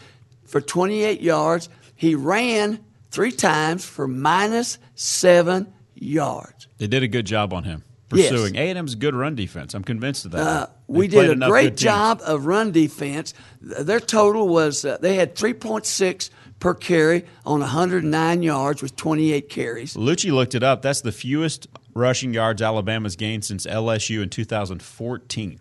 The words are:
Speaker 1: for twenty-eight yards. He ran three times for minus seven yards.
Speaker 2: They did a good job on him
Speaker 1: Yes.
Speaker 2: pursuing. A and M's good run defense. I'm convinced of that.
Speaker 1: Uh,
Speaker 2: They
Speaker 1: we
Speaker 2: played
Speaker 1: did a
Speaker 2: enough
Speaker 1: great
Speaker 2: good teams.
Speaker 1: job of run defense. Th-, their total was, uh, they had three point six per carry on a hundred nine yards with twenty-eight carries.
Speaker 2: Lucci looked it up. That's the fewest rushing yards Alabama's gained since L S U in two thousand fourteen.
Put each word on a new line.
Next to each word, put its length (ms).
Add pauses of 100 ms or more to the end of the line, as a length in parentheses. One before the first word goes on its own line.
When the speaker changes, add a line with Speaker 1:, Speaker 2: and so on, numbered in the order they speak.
(460)
Speaker 1:
for 160
twenty-eight 600
yards. 480 (260)
He 200
ran 640 (320)
three 200
times 540
for 220
minus 720 (180)
seven 800 (220)
yards. 720 (100)
Speaker 2:
They 100
did 160
a 40
good 180
job 280
on 100
him 200 (300)
Speaker 1:
Yes. 160
Speaker 2:
pursuing. 260
A 140
and 80
M's 180
good 200
run 200
defense. 380
I'm 100
convinced 420
of 60
that. 100
Speaker 1:
Uh, 240
Speaker 2:
They 60 (160)
Speaker 1:
we 220
Speaker 2:
played 140
Speaker 1:
did 60
a 40
Speaker 2:
enough 160
Speaker 1:
great 140
Speaker 2:
good 140
teams. 40
Speaker 1:
job 440
of 200
run 260
defense. 600 (280)
Th-, 240
their 140
total 480
was, 380
uh, 160
they 140
had 200
three 180
point 320
six 440 (300)
per 140
carry 520 (200)
on 160
a 60
hundred 360
nine 400
yards 380
with 140
twenty-eight 540
carries. 460
Speaker 2:
Lucci 360
looked 240
it 80
up. 200
That's 180
the 100
fewest 560 (260)
rushing 400
yards 280
Alabama's 540
gained 280
since 220
L 240
S 200
U 120
in 80
two 160
thousand 380
fourteen. 760